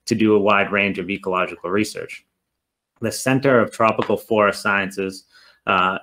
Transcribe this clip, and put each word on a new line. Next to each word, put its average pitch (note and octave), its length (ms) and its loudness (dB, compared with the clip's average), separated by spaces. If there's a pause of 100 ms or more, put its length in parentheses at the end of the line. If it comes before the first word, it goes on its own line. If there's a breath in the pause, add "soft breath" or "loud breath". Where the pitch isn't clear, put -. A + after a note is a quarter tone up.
to A2+ 80 0
do G#2+ 200 4
a G#2 40 6
wide G2 340 2
range G2 260 0
of F2+ 120 -8
ecological F2+ 600 -4
research. G2+ 540 -4 (760)
The A2 120 -4
Center C3+ 460 2
of G#2 120 2
Tropical A2 460 0
Forest G#2 460 0
Sciences, G2 640 -4 (420 soft breath)
uh, F#2 360 0